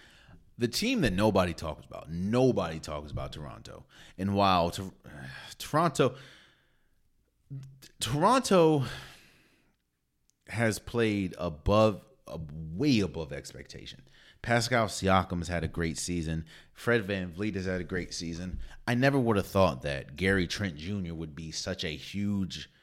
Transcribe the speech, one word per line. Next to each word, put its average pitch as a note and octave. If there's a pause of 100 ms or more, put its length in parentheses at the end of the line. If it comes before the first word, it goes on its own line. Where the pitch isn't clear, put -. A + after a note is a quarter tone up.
(580)
The A#2
team A3+
that G#2
nobody F#2+
talks D#2+
about. -
Nobody G2
talks D2+
about C#2
Toronto. B1+ (320)
And G2
while F#2
Tor-, F#2+ (100)
<sighs> -
Toronto, D3+ (1900)
Toronto E3 (1600)
has G#2+
played G#2
above, G2 (260)
uh, - (340)
way A#2
above D#2+
expectation. - (380)
Pascal A#2
Siakam F#2
has E2
had E2+
a D#2
great E2
season. E2 (280)
Fred A#2
VanVleet F#2+
has F#2
had F#2
a F2
great F2
season. E2+ (260)
I B2
never C#3
would A#2
have F#2
thought E2
that C#2
Gary F#2
Trent F2+
Junior E2+
would D#2+
be D#2+
such F2+
a E2+
huge F#2+ (120)